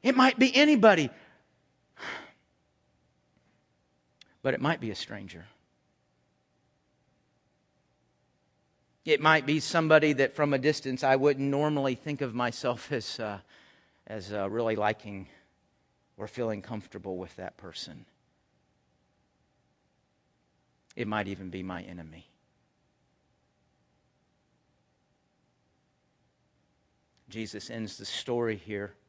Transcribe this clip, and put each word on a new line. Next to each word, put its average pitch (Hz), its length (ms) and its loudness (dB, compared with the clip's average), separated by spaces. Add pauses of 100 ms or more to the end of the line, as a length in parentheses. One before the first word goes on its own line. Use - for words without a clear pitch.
It 254 100 4
might 262 220 6
be 247 180 4
anybody. 220 540 8 (3250)
But 135 100 0
it - 80 -4
might 151 180 0
be 113 120 -8
a 90 40 -8
stranger. 98 520 -14 (3500)
It 156 160 4
might 156 280 6
be 151 120 2
somebody 156 540 4
that 135 220 0
from 147 180 0
a 135 60 2
distance 135 440 -2
I 135 120 6
wouldn't 139 340 2
normally 139 460 0
think 143 260 -8
of 120 140 -6
myself 120 560 -4
as, 123 280 -6
uh, 104 200 -8 (680)
as, 101 260 -12
uh, 101 160 -4
really 110 280 -2
liking 104 520 -4 (920)
or 104 100 -10
feeling 110 340 -6
comfortable 98 560 -10
with 90 200 -12
that 92 200 -12
person. - 480 -16 (3000)
It 117 120 -6
might 107 200 -2
even 95 220 -10
be 92 140 -10
my 90 180 -8
enemy. 85 460 -16 (4000)
Jesus 110 440 -10
ends 110 260 -10
the 101 80 -14
story 120 500 -4
here. 101 380 -10 (160)